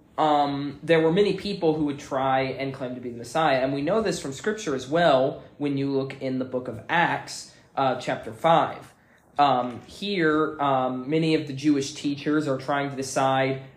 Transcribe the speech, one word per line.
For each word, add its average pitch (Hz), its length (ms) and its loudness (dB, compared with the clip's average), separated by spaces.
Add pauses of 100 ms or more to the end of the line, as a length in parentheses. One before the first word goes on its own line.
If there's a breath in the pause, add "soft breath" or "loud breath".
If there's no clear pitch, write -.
(180)
um, 143 640 2
there 160 180 4
were 160 120 4
many 196 220 4
people 170 420 0
who 156 100 0
would 143 140 -4
try 135 420 0
and 135 320 -4
claim 127 220 -8
to 123 60 -12
be 123 100 -8
the 113 60 -12
Messiah. 139 440 2
And 135 100 0
we 139 120 -2
know 196 180 2
this 196 180 0
from 135 140 -8
Scripture 208 400 -4
as 127 140 -4
well 139 560 2 (160 loud breath)
when 143 180 -2
you 139 140 -2
look 135 300 -2
in 131 180 -4
the 131 60 -4
book 127 220 -6
of 110 220 -8
Acts, 147 640 -2 (220 loud breath)
uh, 131 220 0
chapter 120 360 -6
five. 156 600 2 (440 soft breath)
Um, 123 480 2
here, 160 720 0
um, 127 480 0
many 160 280 2
of 139 100 0
the 135 80 -8
Jewish 139 400 2
teachers 147 540 -2
are 135 100 0
trying 139 320 -2
to 131 60 -8
decide 135 640 0 (160)